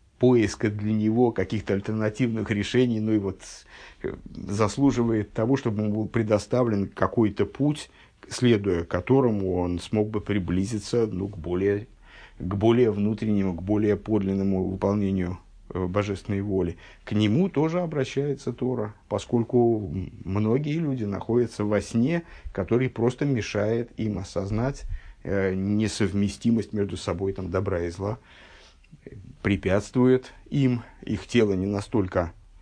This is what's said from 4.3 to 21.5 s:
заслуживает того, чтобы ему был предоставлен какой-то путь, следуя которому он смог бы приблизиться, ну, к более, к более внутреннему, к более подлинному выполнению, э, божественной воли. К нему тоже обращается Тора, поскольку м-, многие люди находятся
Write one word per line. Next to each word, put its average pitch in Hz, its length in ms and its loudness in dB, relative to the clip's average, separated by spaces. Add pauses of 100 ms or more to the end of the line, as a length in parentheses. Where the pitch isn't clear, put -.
заслуживает 113 960 0
того, 120 240 2
чтобы 107 240 -2
ему 107 140 0
был 110 120 -2
предоставлен 110 800 0
какой-то 101 600 0
путь, 143 420 -2 (400)
следуя 101 540 2
которому 101 720 2
он 90 240 -2
смог 107 320 0
бы 107 100 -4
приблизиться, 101 840 0
ну, 98 200 -4
к 101 120 -12
более, 98 480 0 (500)
к 90 160 -6
более 113 380 6
внутреннему, 101 640 0
к 85 80 -10
более 104 340 2
подлинному 98 680 0
выполнению, 95 760 0 (340)
э, 90 140 -2
божественной 98 540 -2
воли. 95 360 -2 (260)
К - 100 -8
нему 107 360 2
тоже 160 320 0
обращается 139 720 -4
Тора, 120 400 -4 (160)
поскольку 117 840 2
м-, 90 200 -6 (120)
многие 117 540 0
люди 135 260 -2
находятся 107 640 0